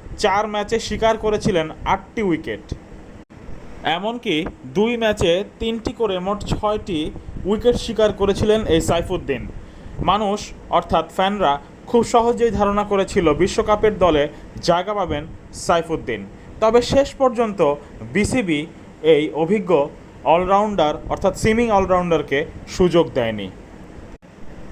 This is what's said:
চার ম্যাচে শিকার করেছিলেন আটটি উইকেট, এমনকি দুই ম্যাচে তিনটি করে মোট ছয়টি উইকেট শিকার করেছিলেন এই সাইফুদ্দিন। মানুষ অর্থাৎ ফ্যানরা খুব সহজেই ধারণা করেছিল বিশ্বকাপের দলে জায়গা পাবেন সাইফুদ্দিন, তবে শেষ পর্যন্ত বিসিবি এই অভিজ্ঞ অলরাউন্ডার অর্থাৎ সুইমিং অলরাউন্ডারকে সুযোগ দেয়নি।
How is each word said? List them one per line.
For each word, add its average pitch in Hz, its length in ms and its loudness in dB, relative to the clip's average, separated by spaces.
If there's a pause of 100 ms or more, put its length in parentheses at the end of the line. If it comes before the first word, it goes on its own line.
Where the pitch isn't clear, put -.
(180)
চার 202 300 2
ম্যাচে 208 320 -4
শিকার 220 380 0
করেছিলেন 202 500 0 (180)
আটটি 196 360 -2
উইকেট, 151 420 -2 (1200)
এমনকি 202 520 -2 (420)
দুই 226 200 2
ম্যাচে 214 340 2 (280)
তিনটি 226 340 -4
করে 208 260 -2
মোট 202 200 -4 (120)
ছয়টি 208 480 -2 (460)
উইকেট 220 300 2
শিকার 214 380 0
করেছিলেন 202 520 2
এই 160 160 4
সাইফুদ্দিন। 156 640 -2 (640)
মানুষ 202 300 2 (300)
অর্থাৎ 170 360 2 (100)
ফ্যানরা 190 380 2 (340)
খুব 233 140 4 (120)
সহজেই 233 380 4
ধারণা 202 320 0
করেছিল 196 500 0
বিশ্বকাপের 208 640 2
দলে 160 260 4 (380)
জায়গা 180 320 0
পাবেন 160 300 -4 (300)
সাইফুদ্দিন, 151 680 -2 (380)
তবে 220 220 6
শেষ 277 340 2
পর্যন্ত 233 440 0 (540)
বিসিবি 196 460 2 (440)
এই 156 200 6 (100)
অভিজ্ঞ 180 380 0 (520)
অলরাউন্ডার 180 680 2 (160)
অর্থাৎ 185 320 0
সুইমিং 226 300 2
অলরাউন্ডারকে 180 680 2 (360)
সুযোগ 170 380 4
দেয়নি। 110 340 -2 (1200)